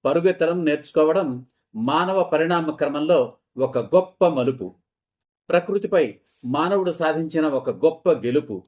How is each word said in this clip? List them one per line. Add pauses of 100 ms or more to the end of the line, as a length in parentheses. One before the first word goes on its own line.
పరుగెత్తడం
నేర్చుకోవడం (300)
మానవ
పరిణామ
క్రమంలో (260)
ఒక
గొప్ప
మలుపు. (760)
ప్రకృతిపై (300)
మానవుడు
సాధించిన
ఒక
గొప్ప
గెలుపు.